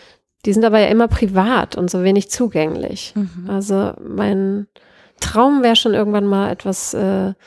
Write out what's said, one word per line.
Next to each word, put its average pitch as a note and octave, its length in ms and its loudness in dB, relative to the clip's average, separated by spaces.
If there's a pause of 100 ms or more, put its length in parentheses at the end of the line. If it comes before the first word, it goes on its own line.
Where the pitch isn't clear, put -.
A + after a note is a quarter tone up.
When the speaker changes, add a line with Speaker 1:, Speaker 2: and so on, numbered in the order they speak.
(460)
Speaker 1:
Die G#3 80 0
sind A3 100 4
aber A3 160 4
ja G#3 80 4
immer A3+ 200 4
privat G3+ 680 0
und F3+ 160 -2
so F#3 120 -2
wenig G3 280 2
zugänglich. E3 840 -4
Speaker 2:
Mhm. F3+ 340 -8
Speaker 1:
Also G3 520 -2
mein G3 640 -2 (520)
Traum C4 440 2
wäre A#3 120 4
schon A3+ 180 2
irgendwann G#3 320 0
mal G3 240 0
etwas, - 440 -6
äh, F#3+ 400 -2 (140)